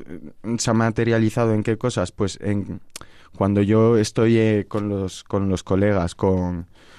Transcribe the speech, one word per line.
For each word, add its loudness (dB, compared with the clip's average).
eh, -16
se -4
ha 2
materializado 2
en 0
qué -2
cosas, -4
pues -4
en -4
cuando 2
yo 4
estoy, 2
eh, 2
con -4
los, -4
con -2
los -2
colegas, 0
con, -2